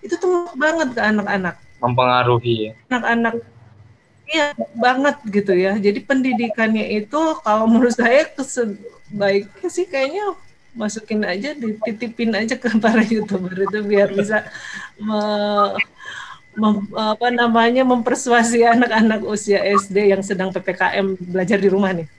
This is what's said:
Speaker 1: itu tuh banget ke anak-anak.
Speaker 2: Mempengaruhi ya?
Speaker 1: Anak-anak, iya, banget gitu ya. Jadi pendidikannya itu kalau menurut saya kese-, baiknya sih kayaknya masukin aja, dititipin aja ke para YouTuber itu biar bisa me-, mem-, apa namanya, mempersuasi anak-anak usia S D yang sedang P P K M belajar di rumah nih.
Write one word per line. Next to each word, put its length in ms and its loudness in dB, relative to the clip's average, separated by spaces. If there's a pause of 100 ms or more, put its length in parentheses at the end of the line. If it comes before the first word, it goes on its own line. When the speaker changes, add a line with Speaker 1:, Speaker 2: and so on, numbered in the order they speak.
Speaker 1:
itu 100 -4
tuh 400 0
banget 400 0
ke 80 -2
anak-anak. 560 -2 (240)
Speaker 2:
Mempengaruhi 880 2
ya? 20 -18 (220)
Speaker 1:
Anak-anak, 400 0 (960)
iya, 160 0 (320)
banget 380 2 (180)
gitu 220 0
ya. 180 0
Jadi 240 0
pendidikannya 960 0
itu 240 -4 (240)
kalau 240 2
menurut 300 4
saya 340 4
kese-, 480 -6 (320)
baiknya 560 -2
sih 220 -4
kayaknya 500 -4 (380)
masukin 480 -4
aja, 320 -6
dititipin 800 -4
aja 180 -2
ke 220 -4
para 240 4
YouTuber 640 -2
itu 160 -4
biar 320 2
bisa 320 -2 (560)
me-, 720 0 (800)
mem-, 400 0
apa 400 0
namanya, 500 4
mempersuasi 800 2
anak-anak 600 4
usia 400 0
S 240 2
D 240 4
yang 80 2
sedang 320 -4
P 80 -4
P 160 -4
K 240 0
M 160 -2
belajar 400 -2
di 160 2
rumah 240 0
nih. 100 -6 (120)